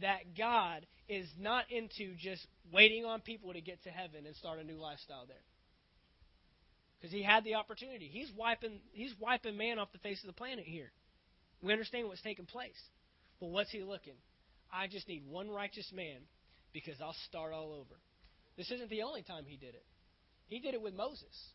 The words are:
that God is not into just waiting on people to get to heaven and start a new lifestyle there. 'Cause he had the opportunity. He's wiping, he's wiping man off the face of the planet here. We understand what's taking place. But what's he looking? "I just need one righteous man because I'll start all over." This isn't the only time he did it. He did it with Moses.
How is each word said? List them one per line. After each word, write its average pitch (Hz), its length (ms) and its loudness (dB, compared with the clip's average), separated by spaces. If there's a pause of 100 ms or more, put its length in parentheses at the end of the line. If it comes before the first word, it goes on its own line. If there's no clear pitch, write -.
that 185 360 2
God 190 480 4 (220)
is 190 200 -2 (100)
not 220 340 2
into 220 440 -4
just 175 300 -8 (260)
waiting 220 320 12
on 226 180 0
people 214 320 -8
to 170 80 -8
get 175 220 -10
to 185 60 -10
heaven 160 360 -8
and 151 100 -12
start 160 240 -8
a 160 40 -8
new 160 140 -8
lifestyle 147 480 -10
there. 131 180 -20 (1600)
'Cause 170 100 -8
he 202 120 -2
had 214 200 10
the 220 120 0
opportunity. 220 520 -4
He's 233 240 -8
wiping, 220 500 -2 (100)
he's 240 280 -6
wiping 220 380 0
man 226 220 0
off 202 120 -4
the 185 80 -18
face 202 220 -6
of 208 60 -14
the 180 60 -12
planet 240 320 -8
here. 156 260 -10 (680)
We 190 120 4
understand 226 340 0
what's 185 140 -10
taking 202 240 -6
place. - 360 -10 (580)
But 175 80 -6
what's 196 240 2
he 208 120 -4
looking? 180 340 -10 (540)
"I 190 160 0
just 190 200 -8
need 151 180 -8
one 180 240 -6
righteous 202 420 -6
man 156 300 -8 (520)
because 147 280 -10
I'll 160 140 -8 (120)
start 160 260 -6
all 156 200 -6
over." 143 260 -14 (580)
This 180 140 -6
isn't 247 180 -6
the 220 140 0
only 262 200 -4
time 160 220 -10
he 143 120 -14
did 127 180 -14
it. - 100 -20 (640)
He 233 120 -6
did 269 140 -2
it 226 80 -2
with 208 120 -4
Moses. - 600 -6